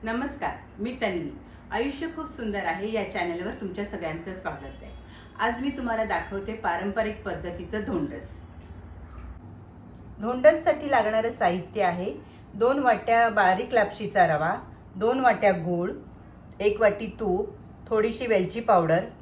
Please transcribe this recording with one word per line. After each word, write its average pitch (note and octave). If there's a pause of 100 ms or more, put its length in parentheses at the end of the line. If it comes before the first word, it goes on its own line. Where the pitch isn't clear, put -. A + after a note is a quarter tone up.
नमस्कार, A#3 (220)
मी A#3+
तन्वी. E3+ (400)
आयुष्य C#4
खूप D#4
सुंदर G3+
आहे F#3
या G#3
चॅनलवर F3
तुमच्या G3+
सगळ्यांचं E3
स्वागत -
आहे. - (460)
आज A#3
मी C#4
तुम्हाला A#3
दाखवते G3
पारंपरिक G3+
पद्धतीचं F3
धोंडस. - (1700)
धोंडससाठी D4
लागणारं A3
साहित्य F#3
आहे F3+ (400)
दोन B3
वाट्या A#3
बारीक G#3
लापशीचा G3+
रवा, D#3+ (400)
दोन A#3+
वाट्या G#3
गूळ, F3 (720)
एक G#3
वाटी A3
तूप, G3+ (380)
थोडीशी A3+
वेलची G#3+
पावडर F3 (180)